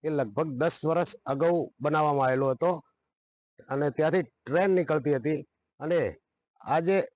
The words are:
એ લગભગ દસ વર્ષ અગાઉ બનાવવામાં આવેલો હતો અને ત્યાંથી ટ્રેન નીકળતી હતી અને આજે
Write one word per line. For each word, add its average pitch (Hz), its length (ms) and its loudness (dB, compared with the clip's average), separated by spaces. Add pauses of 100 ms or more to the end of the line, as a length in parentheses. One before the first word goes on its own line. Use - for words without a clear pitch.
એ 151 60 -4
લગભગ 143 380 -2
દસ 151 380 -2
વર્ષ 165 300 0 (100)
અગાઉ 156 440 0 (120)
બનાવવામાં 147 460 2
આવેલો 131 220 2
હતો 160 340 0 (840)
અને 143 200 0
ત્યાંથી 156 320 2
ટ્રેન 170 500 -2
નીકળતી 151 440 2
હતી 147 300 -2 (340)
અને 147 360 -2 (460)
આજે 165 420 0 (120)